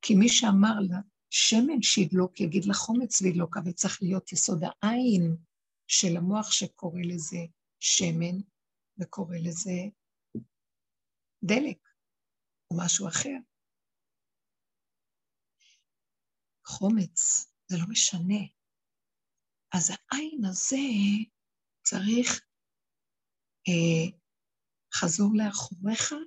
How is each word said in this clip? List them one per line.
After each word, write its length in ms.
כי 120
מי 140
שאמר 460
לה, 80
"שמן 520
שידלוק", 580
יגיד 240
לה, 100
"חומץ 480
וידלוק", 340
אבל 160
צריך 300
להיות 300
יסוד 300
העין 760
של 280
המוח 360
שקורא 480
לזה 380
שמן, 600
וקורא 360
לזה 420
דלק, 440
או 140
משהו 240
אחר. 280
חומץ, 800
זה 120
לא 120
משנה. 720
אז 160
העין 540
הזה 320
צריך, 640
אה, 500
חזור 400
לאחוריך 800